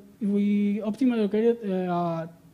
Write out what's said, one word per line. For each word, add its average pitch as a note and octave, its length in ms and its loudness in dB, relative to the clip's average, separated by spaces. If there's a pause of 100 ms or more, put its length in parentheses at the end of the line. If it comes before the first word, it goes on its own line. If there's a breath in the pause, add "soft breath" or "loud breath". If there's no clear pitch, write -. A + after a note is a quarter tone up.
(220)
we G3+ 640 0
optimally A#3 340 0
allocated, G#3+ 720 0
uh, E3+ 380 -2 (260)